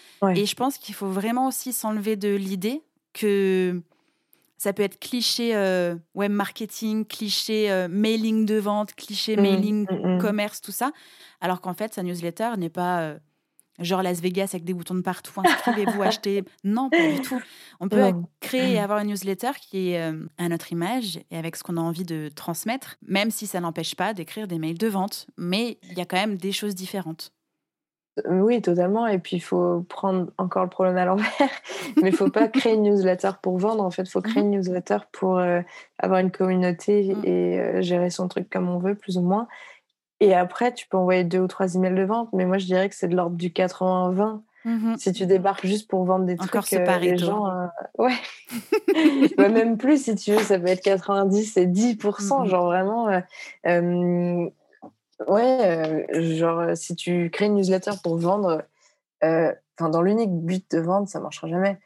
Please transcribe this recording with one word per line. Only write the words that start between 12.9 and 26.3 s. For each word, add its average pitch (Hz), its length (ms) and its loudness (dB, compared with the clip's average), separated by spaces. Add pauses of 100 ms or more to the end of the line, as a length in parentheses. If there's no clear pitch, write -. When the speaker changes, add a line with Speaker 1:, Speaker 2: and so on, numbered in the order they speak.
Speaker 2:
heu, 156 60 -20 (600)
genre 185 220 0
Las 180 180 -2
Vegas 185 340 -2
avec 170 100 -10
des 180 100 -6
boutons 175 200 -8
de 180 80 -2
partout, « - 380 -8
Inscrivez-vous, 214 640 0
Speaker 1:
<laughs> - 0 -
Speaker 2:
achetez ». 196 420 -2 (200)
Non, 240 260 -2
pas 330 180 4
du 285 120 0
tout. 262 220 -6 (380)
On 190 80 -4
peut 208 160 6
a-, 190 80 4
Speaker 1:
Non. 175 160 -4 (120)
Speaker 2:
créer - 340 0
et - 60 4
avoir 208 200 0
une 208 80 -2
newsletter 196 520 -4
qui 185 320 -4
est, 165 200 -4
heu, 160 160 -10 (100)
à 175 100 -2
notre 165 240 -4
image 185 480 -4 (100)
et 170 60 -10
avec 165 200 -8
ce - 80 -14
qu'on 175 120 -6
a 165 40 -2
envie 165 240 -4
de 156 300 -6
transmettre, - 680 -8
même 202 280 0
si 214 160 -8
ça 185 140 -6
n'empêche 165 360 -6
pas 202 180 -2
d'écrire 196 340 -10
des 170 100 -4
mails 160 200 -4
de 220 100 0
vente. 196 380 -4 (100)
Mais 202 480 -2
il 180 140 -14
y - 20 -4
a 175 60 -6
quand 180 100 -2
même 202 200 0